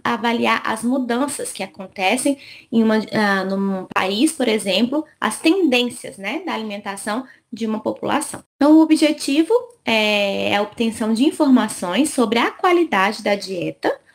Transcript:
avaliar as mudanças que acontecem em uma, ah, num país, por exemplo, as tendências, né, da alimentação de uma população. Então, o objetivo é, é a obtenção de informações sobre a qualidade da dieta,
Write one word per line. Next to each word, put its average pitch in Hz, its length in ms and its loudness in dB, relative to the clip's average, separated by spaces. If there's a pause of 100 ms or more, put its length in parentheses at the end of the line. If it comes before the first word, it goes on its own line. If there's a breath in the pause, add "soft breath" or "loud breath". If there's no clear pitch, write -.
avaliar 233 600 0
as 220 200 -4
mudanças 247 680 -2
que - 100 -10
acontecem 196 760 -2 (320 loud breath)
em 226 120 4
uma, 220 180 4 (120)
ah, 202 320 0
num 196 480 -2
país, 208 400 0
por 247 160 -2
exemplo, 220 560 0 (160 loud breath)
as 220 200 -4
tendências, 254 800 0
né, 214 260 -8
da 277 80 -6
alimentação 208 720 -8 (280 loud breath)
de 226 140 -6
uma 214 140 -4
população. - 640 -4 (140)
Então, 302 200 6
o 320 60 8
objetivo 311 680 2 (320)
é, 208 680 0
é 208 60 0
a 202 60 0
obtenção 226 500 -2
de 226 120 2
informações 262 840 2
sobre 226 280 0
a 320 120 2
qualidade 226 720 0
da 202 120 0
dieta, 190 580 -4 (220 soft breath)